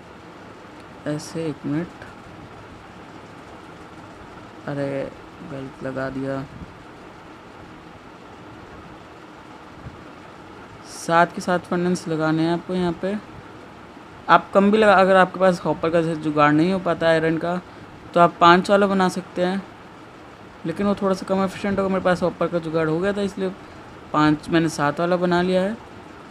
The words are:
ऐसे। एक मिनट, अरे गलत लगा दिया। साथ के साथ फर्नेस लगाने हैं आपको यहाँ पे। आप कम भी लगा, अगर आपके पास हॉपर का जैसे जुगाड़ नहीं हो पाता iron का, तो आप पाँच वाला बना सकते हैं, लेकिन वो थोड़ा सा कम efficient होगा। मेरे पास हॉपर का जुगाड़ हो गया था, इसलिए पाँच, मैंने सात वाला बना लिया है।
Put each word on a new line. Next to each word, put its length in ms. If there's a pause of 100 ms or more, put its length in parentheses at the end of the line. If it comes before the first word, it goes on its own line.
(1080)
ऐसे। 380
एक 200
मिनट, 220 (2750)
अरे 440 (400)
गलत 320
लगा 260
दिया। 340 (4000)
साथ 400
के 140
साथ 180
फर्नेस 480
लगाने 360
हैं 100
आपको 200
यहाँ 280
पे। 140 (1120)
आप 240
कम 180
भी 60
लगा, 160
अगर 220
आपके 240
पास 260
हॉपर 240
का 120
जैसे 200
जुगाड़ 320
नहीं 200
हो 60
पाता 280
iron 300
का, 220 (540)
तो 60
आप 220
पाँच 280
वाला 180
बना 220
सकते 360
हैं, 180 (1000)
लेकिन 220
वो 80
थोड़ा 180
सा 120
कम 180
efficient 360
होगा। 100
मेरे 140
पास 200
हॉपर 240
का 120
जुगाड़ 300
हो 100
गया 140
था, 80
इसलिए 300 (640)
पाँच, 360
मैंने 200
सात 300
वाला 160
बना 260
लिया 200
है। 160 (540)